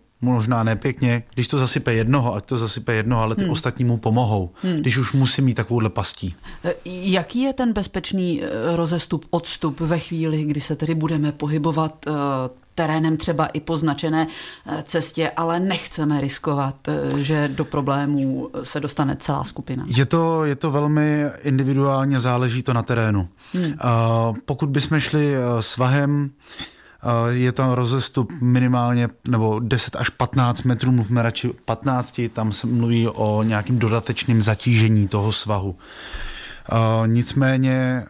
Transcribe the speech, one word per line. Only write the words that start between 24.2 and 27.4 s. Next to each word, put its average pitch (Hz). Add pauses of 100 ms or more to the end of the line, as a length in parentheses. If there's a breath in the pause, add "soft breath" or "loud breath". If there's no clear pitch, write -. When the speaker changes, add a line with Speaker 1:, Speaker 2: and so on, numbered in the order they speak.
Speaker 1:
pokud 147
bychom 139
šli, 147
e, - (240)
svahem, 139 (1000 loud breath)
e, -
je 123